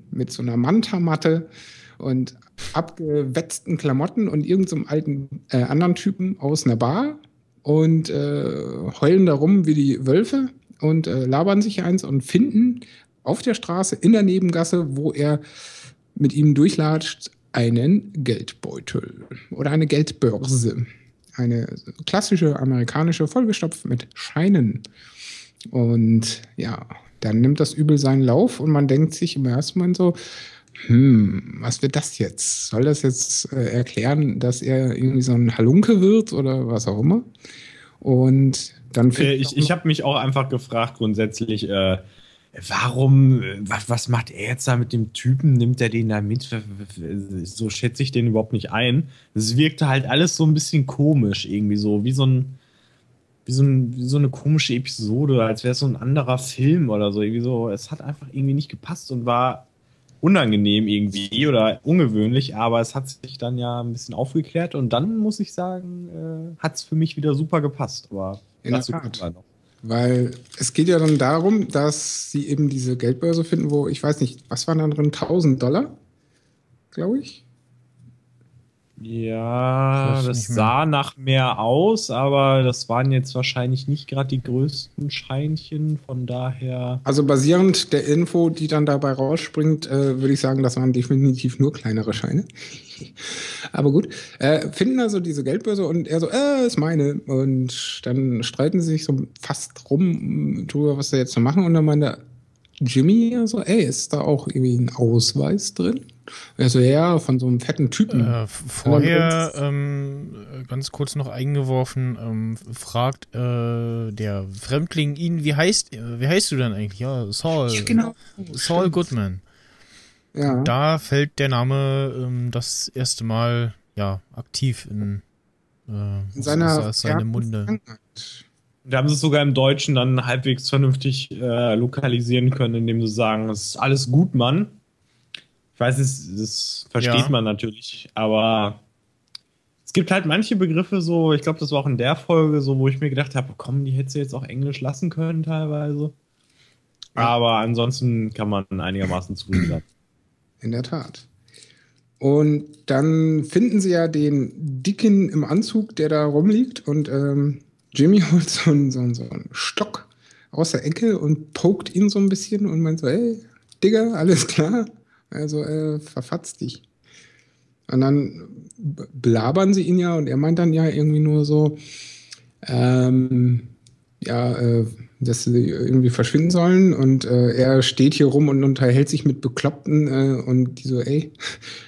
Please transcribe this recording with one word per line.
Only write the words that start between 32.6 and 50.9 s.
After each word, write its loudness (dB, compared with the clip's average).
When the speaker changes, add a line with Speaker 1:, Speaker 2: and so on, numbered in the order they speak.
Speaker 1:
Soll 0
das 0
jetzt, -2
äh, -2
erklären, 0
dass -2
er 0
irgendwie 2
so 2
ein 2
Halunke 6
wird 4
oder -2
was -2
auch -2
immer?" 4
Und 2
dann 4
Speaker 2:
Äh, 4
Speaker 1:
findet 2
Speaker 2:
ich, -4
ich 2
hab -2
mich 0
auch 2
einfach 0
gefragt -4
grundsätzlich, -2
äh, 2
warum, 4
äh, -8
was, -6
was -4
macht -2
er -8
jetzt -6
da 2
mit -2
dem -2
Typen? 2
Nimmt 2
er 2
den 0
da 0
mit? -4
W-, -4
w-, -8
w-, -8
so -6
schätze -4
ich -4
den 2
überhaupt 0
nicht -4
ein. 0
Es -2
wirkte 2
halt 2
alles 2
so 2
ein 6
bisschen 0
komisch 0